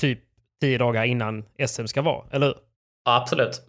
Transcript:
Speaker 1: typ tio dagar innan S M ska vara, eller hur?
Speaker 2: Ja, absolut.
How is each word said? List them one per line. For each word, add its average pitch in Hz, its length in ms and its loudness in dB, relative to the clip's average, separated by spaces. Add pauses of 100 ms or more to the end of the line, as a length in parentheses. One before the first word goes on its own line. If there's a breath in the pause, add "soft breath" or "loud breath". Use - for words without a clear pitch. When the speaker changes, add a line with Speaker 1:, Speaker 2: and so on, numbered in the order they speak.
Speaker 1:
typ 131 180 0 (420)
tio 131 160 2
dagar 117 260 2
innan 110 400 -2 (140)
S 127 220 -4
M 113 80 -6
ska 139 140 -2
vara, 151 300 -2
eller 139 160 2
hur? 135 80 -2 (500)
Speaker 2:
Ja, 120 160 4
absolut. - 480 -2